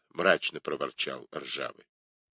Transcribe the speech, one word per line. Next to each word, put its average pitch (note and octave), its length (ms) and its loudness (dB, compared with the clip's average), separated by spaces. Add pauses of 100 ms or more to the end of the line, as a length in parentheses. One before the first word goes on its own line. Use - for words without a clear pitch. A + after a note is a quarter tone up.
мрачно E2+ 500 4
проворчал C#2 760 -4
Ржавый. C2+ 520 -6 (540)